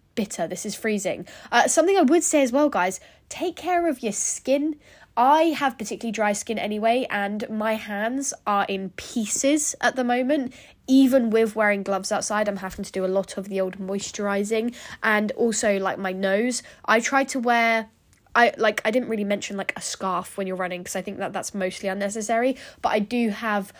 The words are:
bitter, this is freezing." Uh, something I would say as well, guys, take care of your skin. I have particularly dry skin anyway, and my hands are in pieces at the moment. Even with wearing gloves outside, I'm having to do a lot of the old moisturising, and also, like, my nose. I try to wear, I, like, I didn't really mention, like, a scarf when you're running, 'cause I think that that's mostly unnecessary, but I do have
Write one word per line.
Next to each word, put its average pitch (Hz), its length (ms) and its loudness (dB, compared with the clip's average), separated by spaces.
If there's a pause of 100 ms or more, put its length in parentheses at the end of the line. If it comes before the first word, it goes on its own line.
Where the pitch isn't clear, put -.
(160)
bitter, 196 320 -4
this 175 180 -8
is 202 80 -6
freezing." 196 540 -4 (240)
Uh, 240 160 6
something 339 300 4
I 359 60 8
would 320 200 6
say 294 200 4
as 233 100 0
well, 294 160 4
guys, 190 320 -2 (260)
take 339 300 -6
care 349 320 0
of 269 120 -4
your 208 120 -4
skin. 294 640 0 (380)
I 277 280 6 (140)
have 262 200 -2
particularly 220 340 -8
dry 208 220 0
skin 214 240 -6
anyway, 220 520 0
and 202 400 -4
my 220 240 -2
hands 220 600 -4 (140)
are 202 220 2
in 190 220 -6
pieces - 920 -2
at 240 160 0
the 254 60 0
moment. 254 500 0 (320)
Even 262 440 6
with 220 260 2
wearing 208 260 2
gloves 190 300 -2
outside, 208 380 0
I'm 202 80 -2
having 190 260 -8
to - 80 -14
do 190 140 -2
a - 20 0
lot 190 300 -2
of 196 100 -8
the 190 140 -2
old 185 160 -4
moisturising, 202 1000 -2 (260)
and 214 320 2
also, 214 460 2
like, 190 180 -2
my 190 140 -4
nose. 196 500 0 (220)
I 226 160 4
try 269 260 2
to 269 140 -4
wear, 226 500 2 (460)
I, 233 220 6
like, 214 260 2
I 226 80 0
didn't 240 160 0
really 220 160 -2
mention, 202 320 -4
like, 190 220 -6
a 185 40 -14
scarf 185 540 -6
when 196 100 -4
you're 185 120 -6
running, 180 260 -6
'cause - 140 -8
I 185 40 -6
think 196 180 -10
that 190 120 -6
that's 190 220 -8
mostly 190 340 -4
unnecessary, 220 680 -2 (240)
but - 80 0
I 220 100 2
do 233 300 0
have 202 500 -2